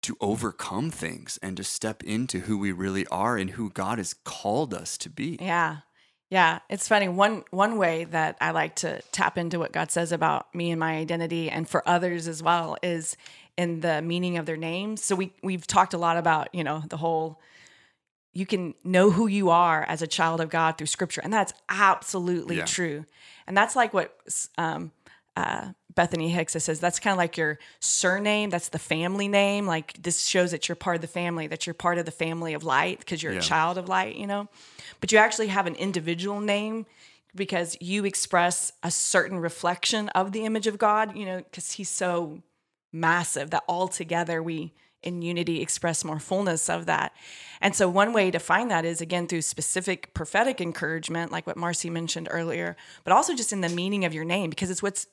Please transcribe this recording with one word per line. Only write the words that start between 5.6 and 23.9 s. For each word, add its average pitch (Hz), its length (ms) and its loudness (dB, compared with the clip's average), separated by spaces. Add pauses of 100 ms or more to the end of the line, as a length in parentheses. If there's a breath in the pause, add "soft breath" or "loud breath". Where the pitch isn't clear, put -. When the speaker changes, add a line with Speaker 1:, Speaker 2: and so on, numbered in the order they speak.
Speaker 2:
Yeah. 170 280 6 (100)
It's - 200 -4
funny. 202 200 6
One, 196 420 4
one 214 280 2
way 165 260 2
that 160 360 0
I 160 100 0
like 160 260 0
to - 240 -4 (120)
tap - 260 2
into 170 200 -2
what 165 140 -4
God 160 180 -2
says 170 220 0
about 160 420 0
me 170 160 -2
and 165 100 0
my 160 160 0
identity, 165 540 -2
and 160 180 -4
for - 200 0
others 175 400 2
as 160 140 -8
well, 165 400 2
is 170 340 -2 (400 loud breath)
in 170 240 0
the 156 220 2
meaning 175 340 0
of 165 100 -2
their 160 100 -4
names. 180 480 -6
So 202 120 2
we, 185 160 -2 (100)
we've 185 240 -4
talked 185 280 4
a 175 40 0
lot 170 180 2
about, 160 380 2
you 170 100 -2
know, 151 240 -2
the - 80 -8
whole 160 440 -2 (960 soft breath)
you 185 80 0
can 180 300 -2 (100)
know 185 260 8
who 202 180 4
you 196 200 4
are 170 360 6
as 160 180 -2
a 165 40 -2
child 165 360 2
of 160 80 -4
God 165 260 2
through 151 120 -6
Scripture. - 360 -2
And 185 80 -2
that's 208 220 2 (160)
absolutely 180 880 2
Speaker 3:
Yeah. 170 80 -2
Speaker 2:
true. 156 400 -4 (400 loud breath)
And 190 100 2
that's 214 180 6
like 226 200 4